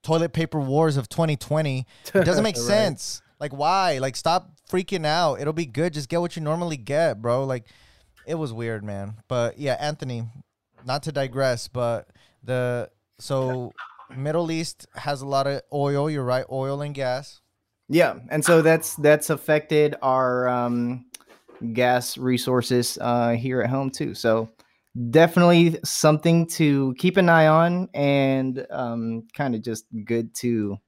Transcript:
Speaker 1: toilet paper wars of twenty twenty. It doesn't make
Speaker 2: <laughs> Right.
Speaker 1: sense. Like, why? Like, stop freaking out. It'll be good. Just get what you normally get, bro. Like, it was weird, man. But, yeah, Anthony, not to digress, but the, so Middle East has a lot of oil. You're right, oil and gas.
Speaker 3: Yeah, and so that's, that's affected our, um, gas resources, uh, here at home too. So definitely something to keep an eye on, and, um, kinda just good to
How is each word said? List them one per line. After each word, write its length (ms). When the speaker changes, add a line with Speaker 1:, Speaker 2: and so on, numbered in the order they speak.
Speaker 1:
toilet 320
paper 260
wars 380
of 100
twenty 280
twenty. 500
It 100
doesn't 200
make 120
Speaker 2:
<laughs> 0
Right. 100
Speaker 1:
sense. 560
Like, 120
why? 440
Like, 200
stop 340
freaking 380
out. 340
It'll 140
be 100
good. 300
Just 160
get 100
what 160
you 60
normally 340
get, 460
bro. 240
Like, 200
it 120
was 160
weird, 320
man. 320
But, 320
yeah, 220
Anthony, 420
not 160
to 80
digress, 560
but 420
the, 440
so 540
Middle 360
East 420
has 280
a 40
lot 220
of 140
oil. 360
You're 140
right, 260
oil 340
and 120
gas. 460
Speaker 3:
Yeah, 400
and 160
so 180
that's, 320
that's 340
affected 760
our, 440
um, 600
gas 440
resources, 840
uh, 300
here 300
at 100
home 200
too. 240
So 340
definitely 760
something 680
to 480
keep 180
an 120
eye 200
on, 440
and, 800
um, 640
kinda 240
just 280
good 320
to 520